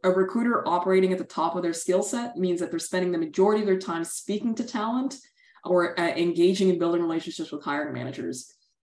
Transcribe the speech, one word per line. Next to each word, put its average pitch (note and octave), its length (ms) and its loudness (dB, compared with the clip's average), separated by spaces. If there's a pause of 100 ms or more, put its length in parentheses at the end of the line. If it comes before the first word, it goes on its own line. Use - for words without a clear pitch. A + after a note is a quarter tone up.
a F#3+ 40 6
recruiter G#3 560 2
operating F#3 460 4
at F#3 60 0
the - 80 -6
top E3+ 320 -4
of F3 60 -2
their E3+ 100 -2
skill F#3 280 0
set A#3+ 360 -6
means F3 240 0
that E3 100 -4
they're E3 80 -4
spending F3+ 320 -2
the E3+ 60 -2
majority F#3+ 440 2
of G3+ 60 -2
their F#3+ 100 4
time E3 280 -4
speaking G#3+ 500 -4
to B3 80 -4
talent A#3+ 540 -4 (480)
or, F3 340 2
uh, E3+ 120 2
engaging F3 580 4
and F3 100 2
building E3+ 220 2
relationships E3 500 -4
with D3 120 -8
hiring D3 300 -4
managers. B2+ 600 -8 (320)